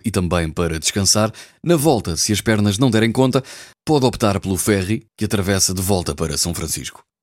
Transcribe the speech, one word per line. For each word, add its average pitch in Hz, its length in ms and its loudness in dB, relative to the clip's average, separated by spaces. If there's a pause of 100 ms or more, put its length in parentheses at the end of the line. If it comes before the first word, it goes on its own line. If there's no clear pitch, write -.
e 110 80 -2
também 87 380 0
para 80 300 -4
descansar. 107 520 0 (320)
Na 170 140 4
volta, 120 400 0
se - 160 0
as 98 80 0
pernas 104 360 2
não 131 140 2
derem 110 200 2
conta, 131 300 2 (440)
pode 147 200 2
optar 104 340 0
pelo 92 180 -2
ferry 98 480 0 (100)
que - 80 -6
atravessa 98 500 0
de 95 80 -4
volta 90 340 0
para 76 220 -4
São 85 160 -2
Francisco. - 520 -8 (180)